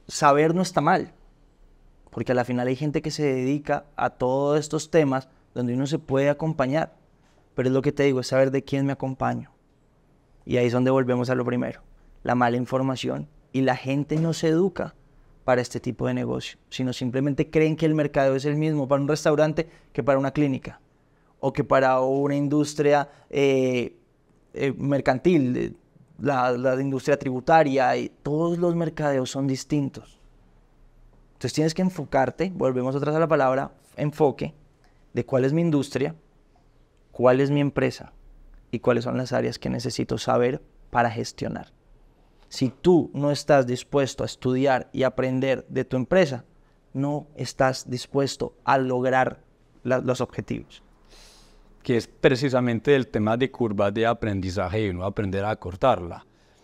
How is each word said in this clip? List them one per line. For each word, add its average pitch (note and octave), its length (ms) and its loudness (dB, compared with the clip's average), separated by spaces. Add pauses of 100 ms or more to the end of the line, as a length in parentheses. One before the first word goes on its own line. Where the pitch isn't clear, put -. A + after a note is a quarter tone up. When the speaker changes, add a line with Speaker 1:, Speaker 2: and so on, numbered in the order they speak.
Speaker 1:
saber D3+ 480 4
no F#3 80 0
está F3+ 180 -2
mal, E3 340 0 (960)
porque A#2 220 -4
a B2 40 2
la A#2+ 80 2
final B2 240 -2
hay C3 80 0
gente D3+ 260 -2
que D#3 80 -6
se D3+ 140 -4
dedica C#3+ 640 -2 (100)
a B2 140 -2
todos C#3+ 500 0
estos D3+ 320 -6
temas C3+ 360 2 (260)
donde B2 200 -2
uno C3+ 140 -2
se D#3+ 100 -2
puede C#3 320 0
acompañar, D3 640 -2 (640)
pero B2+ 120 0
es C3 60 2
lo C3 80 2
que D3 80 0
te C#3+ 140 0
digo, C3 160 2
es - 80 -8
saber C3+ 240 2
de C3+ 100 0
quién C#3 240 -2
me C#3 60 -2
acompaño. B2+ 580 -6 (920)
Y B2 140 0
ahí B2 80 4
es A#2 60 2
donde B2+ 200 2
volvemos B2 360 2
a B2+ 60 0
lo B2 100 -2
primero, B2 380 -4 (420)
la B2 120 0
mala A#2+ 200 2
información, C3 720 -4 (240)
y C3+ 100 0
la B2+ 140 0
gente C#3+ 400 -4
no D#3+ 160 0
se D#3+ 160 -2
educa F3+ 460 0 (500)
para B2 160 2
este A#2+ 200 -8
tipo B2 260 -6
de B2+ 80 -2
negocio, B2+ 420 -6 (140)
sino B2+ 220 -4
simplemente C3 580 -2
creen D#3 240 2
que D#3 100 -2
el D#3 120 2
mercado C#3 400 2
es C3+ 80 -4
el D3 100 0
mismo D3+ 320 0
para C#3 160 2
un C#3+ 60 0
restaurante D3+ 600 0 (240)
que C3 120 -4
para C3+ 160 4
una C#3 100 -2
clínica, C#3+ 500 -2 (600)
o C3+ 120 -2
que C3+ 120 -2
para C3 360 4
una C#3 360 0
industria, C#3+ 720 0 (200)
eh, C3 680 0 (580)
eh, C3+ 240 -2
mercantil, C3+ 720 2
de A#2 220 -4 (480)
la, B2+ 300 0
la C3 280 0
industria C#3 380 0
tributaria, C3 760 2
y B2 120 -4
todos E3 480 -2
los F3 200 0
mercadeos D3+ 540 -2
son C#3 160 -4
distintos. - 760 -4 (1120)
Entonces - 200 -8
tienes D#3+ 220 0
que F#3 80 -2
enfocarte, D#3 720 -2
volvemos C3 400 -2
otra C#3+ 160 -2
vez D3+ 60 0
a D#3+ 40 2
la E3 80 2
palabra C#3 440 0 (240)
enfoque, D3 580 0 (580)
de A#2+ 140 -2
cuál C3 180 2
es C3+ 80 2
mi E3 80 2
industria, D3 540 0 (960)
cuál B2+ 300 4
es C#3 100 2
mi D3 100 2
empresa C3 520 -2 (580)
y A#2+ 80 -6
cuáles A#2+ 260 0
son B2 140 -4
las B2+ 140 -6
áreas B2 260 -2
que B2 100 -6
necesito B2 480 -4
saber A#2+ 460 2 (280)
para A#2+ 200 2
gestionar. - 640 -8 (760)
Si - 200 -2
tú E3 440 4
no C#3+ 180 -2
estás C#3 360 4
dispuesto C3 560 -2
a A#2 40 -4
estudiar B2+ 640 0
y B2+ 100 -2
aprender C3 680 0
de C3 160 -4
tu - 120 -4
empresa, C3+ 480 2 (480)
no C#3+ 420 -4
estás - 560 -4
dispuesto - 640 -4 (100)
a C3+ 140 2
lograr B2+ 640 0 (420)
la, B2+ 160 0
los B2 220 -2
objetivos. - 640 -8 (1000)
Speaker 2:
Que B2 140 0
es A2 100 -2
precisamente B2 880 2
el C3 140 2
tema A2 280 0
de B2+ 140 0
curva G#2 400 0
de A2 160 0
aprendizaje G2+ 800 -2
y G2 40 -2
uno F2+ 140 -6
aprender G2 400 -4
a G#2+ 120 -2
cortarla. F#2 680 -2 (400)